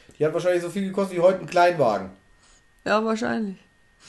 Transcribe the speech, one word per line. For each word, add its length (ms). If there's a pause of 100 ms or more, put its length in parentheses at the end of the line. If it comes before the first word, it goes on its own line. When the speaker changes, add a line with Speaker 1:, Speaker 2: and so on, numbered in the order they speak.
(180)
Speaker 1:
die 80
hat 60
wahrscheinlich 300
so 80
viel 160
gekostet 320
wie 40
heute 180
ein 60
Kleinwagen. 640 (720)
Speaker 2:
Ja, 200
wahrscheinlich. 520 (520)